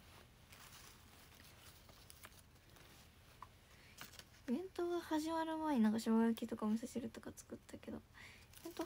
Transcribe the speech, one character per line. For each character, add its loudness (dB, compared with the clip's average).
ベ 4
ン 2
ト 0
が 2
始 2
ま 2
る 0
前 4
に 8
な 8
ん 4
か 2
生 -2
姜 8
焼 6
き -6
と -4
か 0
お 4
味 4
噌 -6
汁 -4
と -10
か -10
作 -12
っ -10
た -12
け -10
ど、 -6
イ -12
ベ -10
ン -12
ト -4